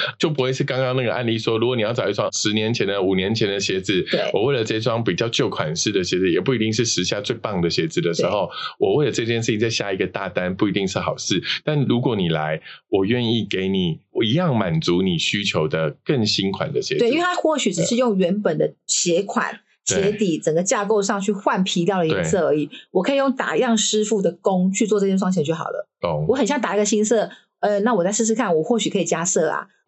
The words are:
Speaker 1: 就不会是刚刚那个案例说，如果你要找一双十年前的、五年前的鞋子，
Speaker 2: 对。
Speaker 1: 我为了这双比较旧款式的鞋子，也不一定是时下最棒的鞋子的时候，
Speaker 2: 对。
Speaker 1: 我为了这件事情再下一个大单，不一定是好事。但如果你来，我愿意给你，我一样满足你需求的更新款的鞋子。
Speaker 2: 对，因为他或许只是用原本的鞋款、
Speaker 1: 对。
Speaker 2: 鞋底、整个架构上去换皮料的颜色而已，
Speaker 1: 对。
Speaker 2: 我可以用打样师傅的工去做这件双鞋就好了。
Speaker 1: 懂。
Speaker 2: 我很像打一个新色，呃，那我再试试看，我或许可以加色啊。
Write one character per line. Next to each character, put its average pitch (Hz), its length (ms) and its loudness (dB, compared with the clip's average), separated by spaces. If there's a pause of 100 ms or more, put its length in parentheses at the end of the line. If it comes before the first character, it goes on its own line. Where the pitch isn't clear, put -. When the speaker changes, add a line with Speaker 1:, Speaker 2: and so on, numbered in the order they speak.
(180)
Speaker 1:
就 175 100 0
不 147 140 0
会 127 100 2
是 135 120 -2
刚 131 160 -2
刚 127 160 0
那 131 80 0
个 107 100 0
案 120 120 -2
例 113 120 0
说， 113 220 0
如 120 80 2
果 127 80 0
你 113 80 0
要 110 100 0
找 110 160 0
一 104 40 0
双 104 200 -2
十 107 200 -2
年 110 200 2
前 110 140 0
的、 98 140 0
五 95 120 2
年 95 200 0
前 110 140 0
的 98 120 -2
鞋 98 200 -2
子， 92 300 0
Speaker 2:
对。 - 240 -2
Speaker 1:
我 101 100 0
为 139 120 0
了 117 80 0
这 123 180 -2
双 117 220 0
比 104 100 0
较 113 160 -2
旧 113 200 0
款 80 260 -4
式 110 160 -2
的 95 120 0
鞋 90 140 -2
子， 92 140 2
也 82 100 2
不 127 140 0
一 - 20 -2
定 110 160 0
是 117 100 0
时 90 200 -2
下 104 180 -4
最 113 140 -4
棒 107 260 -4
的 85 80 2
鞋 82 180 -2
子 85 140 -2
的 85 100 0
时 85 140 0
候， 92 220 0
Speaker 2:
对。 - 400 -4
Speaker 1:
我 98 80 4
为 147 100 2
了 - 60 0
这 120 120 -2
件 113 180 0
事 113 100 -2
情 107 80 0
再 113 100 2
下 101 240 -2
一 95 40 -4
个 95 100 0
大 98 220 -6
单， 92 260 -2
不 104 120 2
一 98 40 2
定 98 160 0
是 95 100 -2
好 87 180 -2
事。 - 280 -2 (200)
但 151 220 0
如 120 160 2
果 123 140 0
你 92 140 0
来， 78 320 -2 (280)
我 98 160 2
愿 117 260 0
意 110 160 0
给 95 200 -2
你， 92 320 0 (140)
我 117 100 0
一 113 100 0
样 165 220 2
满 85 260 0
足 87 220 2
你 87 160 0
需 101 240 -2
求 82 240 0
的 78 360 -2
更 127 220 0
新 98 260 0
款 80 220 -4
的 - 80 0
鞋 - 140 -2
子。 - 60 2
Speaker 2:
对， 233 80 2
因 285 80 2
为 339 40 0
他 359 140 0
或 311 220 0
许 220 140 0
只 170 140 -2
是 233 100 -2
用 233 220 0
原 185 240 0
本 165 160 0
的 151 160 0 (140)
鞋 175 340 0
款、 196 380 -4 (280)
Speaker 1:
对。 180 140 0
Speaker 2:
鞋 202 100 2
底、 202 260 0
整 151 160 0
个 165 80 2
架 202 240 0
构 208 160 2
上 202 180 0
去 202 120 -2
换 202 320 0
皮 180 220 0
料 190 140 2
的 165 80 2
颜 156 160 0
色 165 240 2
而 143 80 4
已， 147 120 0
Speaker 1:
对。 - 100 -16 (140)
Speaker 2:
我 185 120 0
可 277 100 0
以 277 40 2
用 269 180 2
打 151 220 0
样 233 180 2
师 214 300 2
傅 214 160 0
的 175 100 2
工 185 400 2
去 214 140 2
做 208 140 2
这 196 80 2
件 190 100 2
双 190 140 0
鞋 180 120 0
就 160 120 -2
好 - 100 -6
了。 - 240 -4 (100)
Speaker 1:
懂。 87 300 -2
Speaker 2:
我 247 60 4
很 262 100 2
像 277 160 0
打 196 140 0
一 - 20 2
个 208 80 2
新 214 180 2
色， 208 280 0 (300)
呃， 208 180 2
那 233 160 2
我 170 80 2
再 190 80 0
试 226 120 0
试 220 120 0
看， 214 200 0
我 156 80 2
或 233 140 2
许 - 140 -2
可 196 80 0
以 175 40 2
加 165 220 -2
色 170 240 0
啊。 - 180 -6 (200)